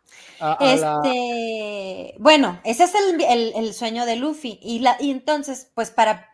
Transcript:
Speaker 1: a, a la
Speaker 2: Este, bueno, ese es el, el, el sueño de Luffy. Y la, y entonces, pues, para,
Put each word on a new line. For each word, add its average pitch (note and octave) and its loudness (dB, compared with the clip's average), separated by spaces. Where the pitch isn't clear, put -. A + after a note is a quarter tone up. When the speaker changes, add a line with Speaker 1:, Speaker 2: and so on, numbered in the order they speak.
Speaker 1:
a, D#3 0
a C4+ 4
la D3+ 0
Speaker 2:
Este, A3 -6
bueno, G#3+ 4
ese A#3 2
es F4 4
el, F#4+ 2
el, A#3 2
el A3 -4
sueño A#3 -6
de A#3 -2
Luffy. C4+ -6
Y A#3 -6
la, B3 2
y C#4+ -2
entonces, C#4 -4
pues, A3+ -6
para, G#3+ 0